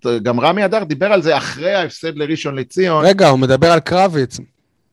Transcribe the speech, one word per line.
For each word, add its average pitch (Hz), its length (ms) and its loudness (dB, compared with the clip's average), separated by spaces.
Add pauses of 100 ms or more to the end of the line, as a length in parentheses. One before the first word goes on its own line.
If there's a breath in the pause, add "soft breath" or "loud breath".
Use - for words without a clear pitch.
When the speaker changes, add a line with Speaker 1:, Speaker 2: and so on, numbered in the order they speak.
Speaker 1:
ת-, 120 220 -4
גם 120 180 -2
רמי 175 240 0
אדר 196 200 -2
דיבר 156 280 -2
על 190 100 2
זה 151 140 0
אחרי 139 380 -6
ההפסד 160 420 -6
לראשון 151 380 -6
לציון. 156 500 -2
Speaker 2:
רגע, 196 240 6
הוא 135 100 4
מדבר 131 340 2
על 165 80 4
קרביץ. 170 600 -2
Speaker 1:
אה, - 40 -20 (480)